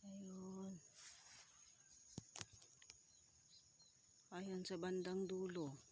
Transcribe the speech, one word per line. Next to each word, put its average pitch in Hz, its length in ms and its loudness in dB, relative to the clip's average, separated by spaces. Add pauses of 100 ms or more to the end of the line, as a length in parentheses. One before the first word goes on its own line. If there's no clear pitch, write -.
Ayun. 190 640 -4 (3750)
Ayun, 185 240 2
sa 180 160 2
bandang 185 480 6
dulo. 180 480 4 (180)